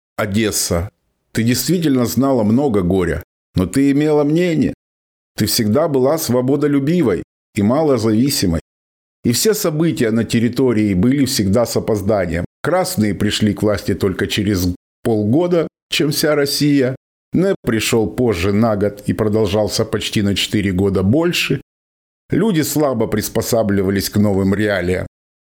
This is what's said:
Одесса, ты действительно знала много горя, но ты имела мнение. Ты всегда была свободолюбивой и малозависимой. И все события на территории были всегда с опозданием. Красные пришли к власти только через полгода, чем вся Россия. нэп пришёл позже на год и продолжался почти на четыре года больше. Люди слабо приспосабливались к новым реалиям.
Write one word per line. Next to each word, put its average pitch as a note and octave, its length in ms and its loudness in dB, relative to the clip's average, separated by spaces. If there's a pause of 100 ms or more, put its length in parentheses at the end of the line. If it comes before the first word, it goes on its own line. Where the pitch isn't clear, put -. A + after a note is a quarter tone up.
(160)
Одесса, G2+ 720 -2 (440)
ты A#2 100 -2
действительно C3 640 0
знала C3 360 0
много A2 380 2
горя, F2 420 0 (320)
но F#2 120 0
ты C#3 240 2
имела D3 340 2
мнение. D#3 480 0 (640)
Ты - 80 0
всегда A2+ 440 0
была C3+ 280 2
свободолюбивой C#3 1040 0 (320)
и G2+ 80 0
малозависимой. A2+ 1000 2 (640)
И B2 80 2
все G#3 200 0
события D#3 580 0
на A2+ 140 0
территории A2+ 720 0
были B2 320 2
всегда G#2+ 400 0
с - 100 -4
опозданием. G2 680 -2 (160)
Красные F#2 520 -2
пришли G#2 380 0
к - 100 -8
власти G2+ 320 0
только F#2+ 320 -2
через F#2+ 420 -2 (340)
полгода, D3 680 0 (220)
чем D3 220 0
вся D3+ 220 0
Россия. C#3+ 640 0 (400)
нэп F#3 260 2
пришёл A2+ 440 0
позже G2+ 460 0
на A2 240 2
год G2+ 320 -2
и C#3+ 40 2
продолжался G#2+ 720 0
почти G#2+ 380 -4
на G2+ 140 0
четыре G2+ 340 -2
года F#2+ 320 0
больше. D#3 580 0 (720)
Люди E3 320 0
слабо B2+ 460 0
приспосабливались G2+ 1000 0
к G#2 120 0
новым G2 340 2
реалиям. F#2 520 -2 (520)